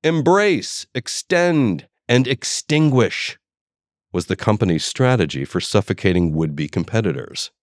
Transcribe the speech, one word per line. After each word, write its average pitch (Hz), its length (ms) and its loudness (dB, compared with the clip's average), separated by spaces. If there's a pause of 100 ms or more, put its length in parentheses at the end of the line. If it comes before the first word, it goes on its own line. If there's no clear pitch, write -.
"Embrace, 165 880 2
extend, 147 920 0 (220)
and 127 180 4
extinguish" 135 1120 0 (720)
was 87 140 -2
the 92 100 -2
company's 101 480 0
strategy 107 640 0
for 90 160 -4
suffocating 90 720 0
would-be 78 340 -2
competitors. 82 840 -4 (120)